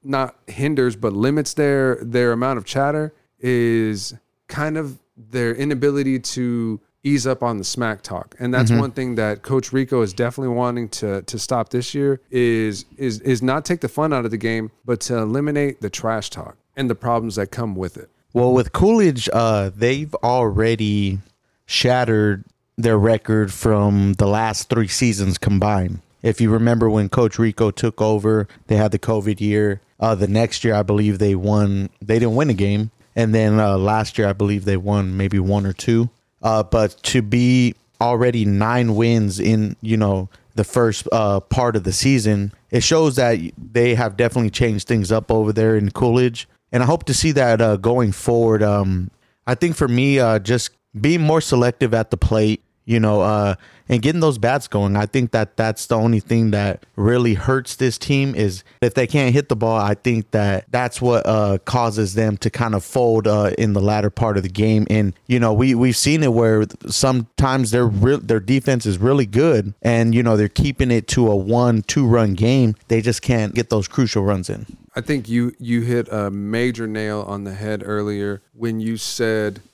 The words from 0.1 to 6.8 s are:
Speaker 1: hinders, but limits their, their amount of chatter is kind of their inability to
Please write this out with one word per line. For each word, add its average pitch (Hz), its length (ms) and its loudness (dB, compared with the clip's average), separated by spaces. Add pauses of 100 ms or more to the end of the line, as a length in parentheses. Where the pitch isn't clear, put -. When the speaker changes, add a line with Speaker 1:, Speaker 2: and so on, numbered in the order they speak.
Speaker 1:
hinders, 131 500 -2
but 107 160 -2
limits 135 400 -2
their, 139 440 0
their 120 360 -2
amount 123 240 -2
of 101 80 -8
chatter 147 480 -2 (260)
is 117 760 -2 (340)
kind 156 300 -6
of 143 200 -10 (180)
their 117 380 -4
inability 139 640 -2
to 117 600 -6 (220)